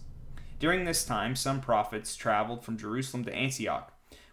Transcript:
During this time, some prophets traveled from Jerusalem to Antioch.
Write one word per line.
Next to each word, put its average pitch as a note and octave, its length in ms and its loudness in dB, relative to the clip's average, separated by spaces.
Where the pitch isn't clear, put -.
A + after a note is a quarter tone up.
During F3+ 240 4
this E3 220 0
time, A2+ 300 0
some C3+ 260 0
prophets A2 540 2
traveled A2+ 480 2
from A2+ 140 -4
Jerusalem B2 460 -2
to A2 100 -4
Antioch. A2 580 0